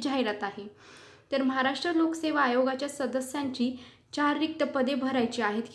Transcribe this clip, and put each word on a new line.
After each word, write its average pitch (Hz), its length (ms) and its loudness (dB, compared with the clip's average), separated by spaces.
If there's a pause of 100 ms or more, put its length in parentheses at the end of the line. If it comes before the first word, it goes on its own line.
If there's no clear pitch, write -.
जाहिरात 240 400 0
आहे. 202 240 -8 (640)
तर 269 100 2
महाराष्ट्र 269 520 2
लोकसेवा 320 480 2
आयोगाच्या 262 480 2
सदस्यांची 254 840 -2 (380)
चार 294 240 2
रिक्त 311 260 0
पदे 269 320 0
भरायची 247 460 0
आहेत. 214 220 0 (120)